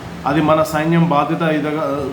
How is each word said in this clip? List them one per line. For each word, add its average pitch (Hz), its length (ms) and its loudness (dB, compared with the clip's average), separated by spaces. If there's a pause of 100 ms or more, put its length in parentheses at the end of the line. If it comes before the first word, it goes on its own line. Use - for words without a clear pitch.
(260)
అది 151 160 0
మన 156 220 4
సైన్యం 165 460 2
బాధ్యతాయుతంగా, 151 1040 0